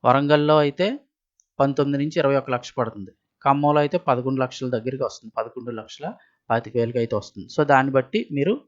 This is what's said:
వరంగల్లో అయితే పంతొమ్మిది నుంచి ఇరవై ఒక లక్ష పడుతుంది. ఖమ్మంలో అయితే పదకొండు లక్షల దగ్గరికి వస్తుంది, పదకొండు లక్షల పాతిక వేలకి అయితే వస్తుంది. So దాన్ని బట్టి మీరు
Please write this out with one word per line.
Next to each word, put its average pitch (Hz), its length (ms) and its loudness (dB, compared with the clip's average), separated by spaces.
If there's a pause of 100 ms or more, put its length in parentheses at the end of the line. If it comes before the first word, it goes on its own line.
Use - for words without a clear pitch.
వరంగల్లో 147 520 4 (100)
అయితే 175 220 0 (720)
పంతొమ్మిది 139 420 0
నుంచి 156 180 -4
ఇరవై 139 200 2
ఒక 135 140 -10
లక్ష - 140 -8 (100)
పడుతుంది. 107 320 -6 (320)
ఖమ్మంలో 147 400 2
అయితే 147 120 -2 (120)
పదకొండు 131 360 0
లక్షల 127 320 -8
దగ్గరికి 127 320 -6
వస్తుంది, - 300 -14
పదకొండు 117 420 -8
లక్షల 143 260 -14 (440)
పాతిక 117 300 -2
వేలకి 120 220 0
అయితే 113 180 -4
వస్తుంది. - 260 -16 (100)
So - 40 0 (120)
దాన్ని 135 260 4
బట్టి 208 240 -2 (160)
మీరు 185 160 0 (140)